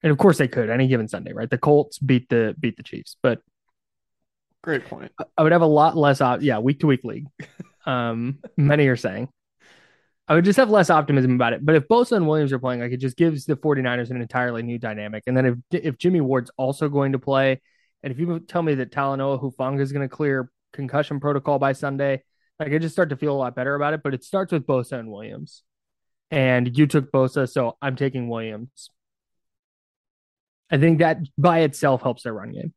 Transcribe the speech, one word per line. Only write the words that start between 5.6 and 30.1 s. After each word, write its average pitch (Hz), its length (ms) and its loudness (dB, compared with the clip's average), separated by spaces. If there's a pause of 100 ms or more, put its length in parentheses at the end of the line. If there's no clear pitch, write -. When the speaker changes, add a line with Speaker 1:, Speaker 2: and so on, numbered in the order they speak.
Speaker 1:
a 165 40 4
lot 151 300 6
less 143 240 4
op-, 123 220 2
yeah, 127 160 2
week 131 220 0
to 160 60 0
week 135 180 2
league. 120 220 -10 (140)
Speaker 2:
<laughs> 156 60 -16 (380)
Speaker 1:
Um, 120 540 -4 (180)
many 147 300 4
are 127 100 4
saying. 107 320 -6 (1000)
I 151 80 4
would 170 80 4
just 196 140 4
have 247 120 4
less 202 180 6
optimism 139 460 4
about 120 180 2
it. 143 140 -4
But 156 80 6
if 151 140 2
Bosa 240 240 2
and 180 160 2
Williams 151 240 0
are 127 80 -4
playing, 127 200 -4
like, 120 120 -6
it 127 60 -6
just 127 180 -6
gives 156 280 0
the 151 120 -2
forty-niners 127 560 -2
an 123 100 -6
entirely 120 400 -4
new 120 160 -8
dynamic. 107 480 -10
And 127 100 0
then 131 100 2
if, 123 380 -2
if 147 140 -4
Jimmy 175 220 2
Ward's 131 360 -2
also 139 320 -4
going 139 220 0
to 135 80 -2
play, 135 420 0 (440)
and 135 80 -8
if 127 80 -8
you 170 180 -4
tell 170 240 -6
me 151 140 0
that 127 160 -6
Talanoa 139 500 -2
Hufanga 135 380 -4
is 135 100 -2
gonna 139 180 -6
clear 135 400 -4 (240)
concussion 143 460 -4
protocol 143 400 -2
by 135 140 2
Sunday, 139 500 -4 (380)
like, 147 120 -4
I 156 60 2
just 160 160 -4
start 175 140 0
to 139 80 -6
feel 147 180 -2
a - 20 -2
lot 123 200 -4
better 131 180 -2
about 147 200 -2
it. 151 100 -8
But 139 100 -4
it 123 80 -8
starts 190 300 -4
with 151 120 -2
Bosa 127 360 -2
and 113 100 -14
Williams. 107 540 -16 (680)
And 127 480 2
you 151 80 6
took 139 240 0
Bosa, 131 400 0
so 120 320 -4
I'm 135 140 -4
taking 131 320 -4
Williams. 113 640 -10 (1800)